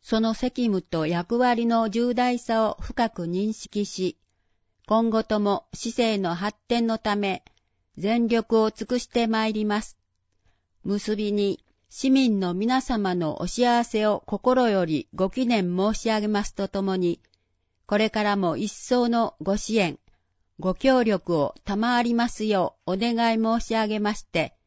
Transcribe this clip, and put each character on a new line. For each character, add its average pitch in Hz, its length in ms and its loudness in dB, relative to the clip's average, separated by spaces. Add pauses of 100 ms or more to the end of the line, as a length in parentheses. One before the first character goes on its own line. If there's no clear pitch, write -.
そ 220 180 0
の 226 140 0
責 247 300 -4
務 196 180 0
と 160 240 -4
役 175 320 -2
割 240 280 2
の 226 240 2
重 233 240 0
大 247 240 0
さ 226 300 0
を - 120 -4
深 233 300 -2
く 175 140 -8
認 185 280 -2
識 - 340 -6
し、 185 320 -6 (680)
今 226 220 2
後 220 160 0
と 214 160 0
も 202 320 0
市 - 180 -8
政 220 300 0
の 175 140 -2
発 196 240 -6 (100)
展 233 180 0
の 226 120 -2
た 208 180 -2
め、 196 260 -4 (540)
全 233 300 0
力 226 340 2
を 220 100 2
尽 214 160 -10
く 247 120 -2
し - 80 -6
て 233 200 0
ま 220 200 0
い 220 60 -2
り 214 120 -2
ま 208 180 0
す。 - 140 -16 (880)
結 208 340 -2
び 208 160 -2
に、 202 320 -2 (240)
市 - 220 -2
民 254 300 4
の 175 140 -2
皆 233 280 0
様 202 320 -2
の 165 260 -2
お 175 60 -4
幸 240 380 2
せ 214 220 -2
を 208 200 0
心 247 420 2
よ 196 160 2
り 156 300 -2
ご 190 160 0
祈 254 160 -2
念 190 300 2
申 208 180 2
し 226 160 -4
上 214 100 0
げ 208 80 -2
ま 208 160 0
す - 100 -10
と 196 140 -4
と 196 140 -4
も 190 140 0
に、 175 240 0 (680)
こ 208 120 0
れ 214 120 2
か 214 140 -2
ら 202 120 2
も 175 200 0
一 202 160 -4
層 247 360 0
の 233 320 0
ご 190 160 0
支 220 220 -2
援、 175 200 0 (640)
ご 185 140 -2
協 262 280 4
力 185 360 0
を 143 160 0 (100)
賜 233 380 0
り 240 120 0
ま 233 140 2
す - 160 -6
よ 202 320 0 (100)
う 180 60 -2
お 190 60 0
願 233 140 0 (220)
い 220 80 0
申 226 180 0
し - 140 -4
上 220 120 2
げ 214 120 -2
ま 208 160 0
し - 80 -14
て - 320 -4 (120)